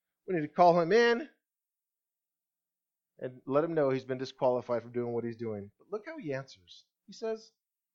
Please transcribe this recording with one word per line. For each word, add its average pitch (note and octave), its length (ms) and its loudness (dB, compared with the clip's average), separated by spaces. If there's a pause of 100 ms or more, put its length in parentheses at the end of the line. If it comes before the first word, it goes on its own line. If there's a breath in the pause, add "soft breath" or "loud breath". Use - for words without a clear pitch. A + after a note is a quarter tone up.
(280)
We G3 60 -4
need E3 80 0
to D3 60 -4
call F3 340 6
him E3 100 0
in A#3 380 4 (1900)
and B2+ 260 -10
let C3+ 180 2
him E3 120 -4
know C#3+ 160 2
he's C3 120 -2
been B2+ 140 -6
disqualified B2+ 640 -2
from A#2+ 100 -14
doing A#2+ 220 -4
what A#2 100 -4
he's A#2 140 -6
doing." G#2+ 400 -8
But - 140 -20
look G#3 160 -10
how D#4+ 100 -12
he E3 160 -8
answers. C3 500 -12 (220)
He G3+ 80 -20
says, A3 380 -8 (440)